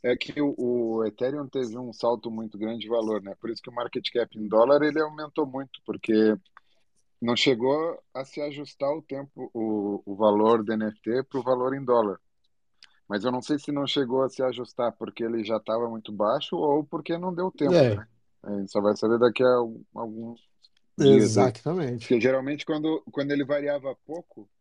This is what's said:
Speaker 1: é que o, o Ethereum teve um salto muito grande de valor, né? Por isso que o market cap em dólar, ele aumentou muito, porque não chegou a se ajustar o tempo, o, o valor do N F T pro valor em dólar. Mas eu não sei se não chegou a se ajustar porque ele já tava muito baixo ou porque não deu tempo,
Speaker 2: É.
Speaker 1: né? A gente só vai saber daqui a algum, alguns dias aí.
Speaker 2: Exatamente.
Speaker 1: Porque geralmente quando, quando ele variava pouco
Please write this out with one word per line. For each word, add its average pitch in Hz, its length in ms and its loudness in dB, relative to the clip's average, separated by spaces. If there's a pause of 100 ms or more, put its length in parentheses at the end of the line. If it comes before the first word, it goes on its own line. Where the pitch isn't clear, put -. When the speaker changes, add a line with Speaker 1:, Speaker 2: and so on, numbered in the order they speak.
Speaker 1:
é 123 140 0
que - 240 -6
o, 143 160 0
o 117 480 -2
Ethereum 131 420 -4
teve 123 300 -6
um 123 160 -12
salto 117 360 -2
muito 110 280 -8
grande 110 220 -6
de 107 100 -12
valor, 110 320 0
né? 98 180 -14
Por 113 100 -8
isso 110 120 -10
que - 80 -16
o 120 40 -20
market 120 380 -6
cap 113 260 -2
em 107 80 -8
dólar, 120 380 6
ele 151 160 0
aumentou 151 460 -4
muito, 135 400 -12
porque 110 500 4 (880)
não 120 160 0
chegou 139 600 0 (160)
a 135 120 -10
se - 160 -12
ajustar 143 500 -6
o 156 100 -4
tempo, 139 520 -12
o, 107 520 -2
o 101 120 -10
valor 107 480 4
do 110 80 -4
N 110 140 -2
F 104 140 -10
T 123 220 -2
pro 135 180 -6
valor 127 320 0
em 139 120 -8
dólar. 113 340 2 (880)
Mas 101 140 -4
eu 123 80 0
não 123 100 -4
sei 147 160 -2
se 143 140 -8
não 143 160 -2
chegou 131 340 0
a 131 80 0
se 135 140 -6
ajustar 120 560 -4
porque - 240 -8
ele 113 180 -2
já 107 200 -2
tava 113 280 -2
muito 113 220 -10
baixo 107 460 -2
ou 151 260 2
porque 160 340 -6
não 180 160 -6
deu 180 160 -4
tempo, 151 240 0
Speaker 2:
É. 131 220 6
Speaker 1:
né? - 120 -12 (360)
A - 80 -10
gente 98 180 -4
só 104 120 0
vai 104 160 4
saber 113 200 2
daqui 120 240 4
a 127 60 6
algum, 120 320 2 (160)
alguns 117 460 -12 (560)
dias 147 100 6
aí. 135 80 12
Speaker 2:
Exatamente. 123 840 2
Speaker 1:
Porque 120 200 2
geralmente 131 460 0
quando, 156 440 -2
quando 143 220 -4
ele 139 140 0
variava 143 500 -4 (100)
pouco 139 440 -16 (120)